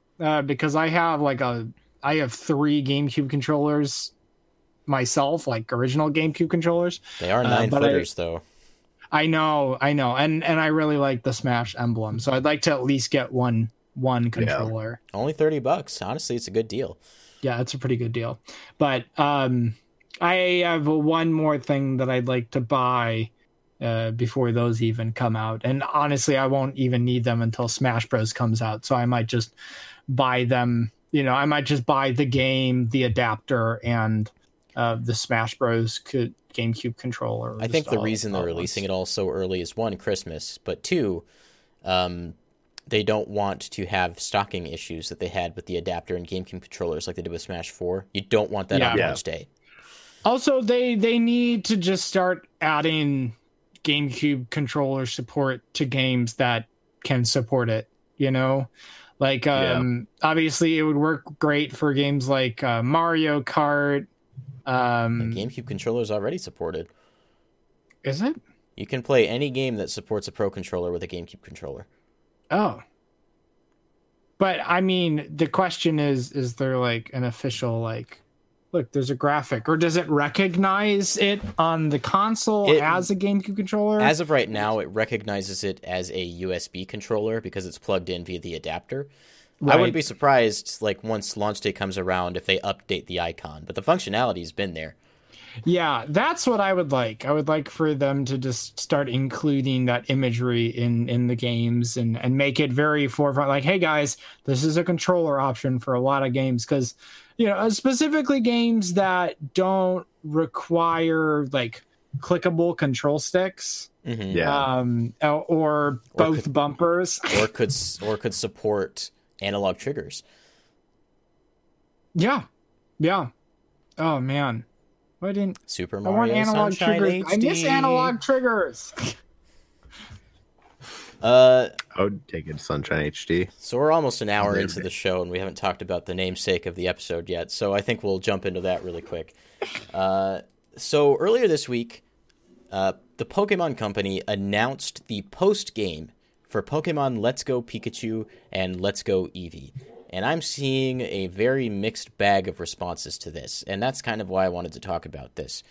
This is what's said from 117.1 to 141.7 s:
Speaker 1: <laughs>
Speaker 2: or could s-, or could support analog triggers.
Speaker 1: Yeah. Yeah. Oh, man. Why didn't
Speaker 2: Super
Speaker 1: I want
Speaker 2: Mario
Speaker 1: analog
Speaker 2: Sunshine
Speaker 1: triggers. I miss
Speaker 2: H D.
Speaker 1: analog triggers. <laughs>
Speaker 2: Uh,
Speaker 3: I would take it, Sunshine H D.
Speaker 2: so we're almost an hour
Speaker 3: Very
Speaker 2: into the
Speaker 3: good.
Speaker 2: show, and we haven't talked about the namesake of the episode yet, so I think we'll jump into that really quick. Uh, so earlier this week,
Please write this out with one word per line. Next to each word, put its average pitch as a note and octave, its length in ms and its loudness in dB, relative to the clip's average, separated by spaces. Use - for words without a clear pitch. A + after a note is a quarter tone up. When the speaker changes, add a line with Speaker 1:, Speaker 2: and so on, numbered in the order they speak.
Speaker 1:
<laughs> - 100 4
Speaker 2:
or G#2+ 80 4
could A2+ 220 -2
s-, - 320 -6
or G#2 160 -2
could - 160 -4
support - 760 -4
analog G2 360 0
triggers. - 440 -8
Speaker 1:
Yeah. G3 300 2
Yeah. E3 280 2
Oh, D#3 220 0
man. C3 460 -2
Why F#3+ 120 -4
didn't G3 340 -2
Speaker 2:
Super - 320 -8
Speaker 1:
I - 40 -6
want F#3 140 0
Speaker 2:
Mario A3+ 200 2
Speaker 1:
analog G#3+ 380 2
Speaker 2:
Sunshine F3 260 2
Speaker 1:
triggers. F#3 340 2
I G#3 40 4
miss C#4+ 220 2
Speaker 2:
H - 40 -2
D. D4+ 40 2
Speaker 1:
analog C4 540 2
triggers. A3+ 760 0
<laughs> - 180 -6
Speaker 2:
Uh, B2+ 460 10
Speaker 3:
I F#2+ 80 2
would G2+ 240 -2
take D#2+ 200 -10
it, D2+ 120 -10
Sunshine D2+ 420 -2
H D2 240 -4
D. F2+ 220 0
Speaker 2:
so - 220 -6
we're D3+ 120 4
almost D#3 300 0
an G#2 80 -2
hour G#2 220 2
Speaker 3:
Very G2 120 2
Speaker 2:
into F2+ 120 -6
the F#2 80 -6
Speaker 3:
good. F#2 80 -6
Speaker 2:
show, F#2 320 -2
and F2 80 -6
we F2+ 80 -4
haven't F#2+ 160 -6
talked F#2 260 -2
about F2+ 240 -4
the F#2 80 -8
namesake F#2 540 -2
of F2 80 -6
the F#2 120 -4
episode E2+ 420 -4
yet, E2+ 220 -4
so G2+ 220 -2
I G2+ 80 2
think A2+ 220 -4
we'll F#2+ 160 -2
jump F#2+ 260 -2
into F2+ 160 -4
that F#2 220 -2
really E2+ 180 -8
quick. - 320 -12
Uh, F#2+ 480 0
so D3 380 4
earlier A3+ 320 2
this D#3 200 2
week, A#2+ 360 -6